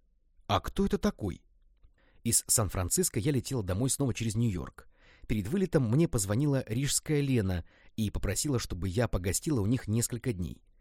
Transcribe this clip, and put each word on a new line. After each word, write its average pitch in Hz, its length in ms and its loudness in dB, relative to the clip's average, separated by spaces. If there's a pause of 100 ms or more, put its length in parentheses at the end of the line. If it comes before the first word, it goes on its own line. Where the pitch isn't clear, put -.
(460)
«А 101 140 2
кто - 260 -2
это 202 120 0
такой?» - 440 -4 (840)
Из - 220 2
Сан-Франциско 104 760 0
я 143 120 0
летела 127 300 -2
домой 95 280 0
снова 135 220 0
через 113 220 -4
Нью-Йорк. 107 540 -2 (380)
Перед 104 220 0
вылетом 165 420 2
мне 156 180 4
позвонила 127 580 2
рижская 143 540 0
Лена 104 440 2 (320)
и 107 140 0
попросила, 110 480 0
чтобы 92 300 -4
я 107 200 0
погостила 101 520 0
у 95 60 2
них 120 200 0
несколько 117 460 -2
дней. 87 300 -6 (180)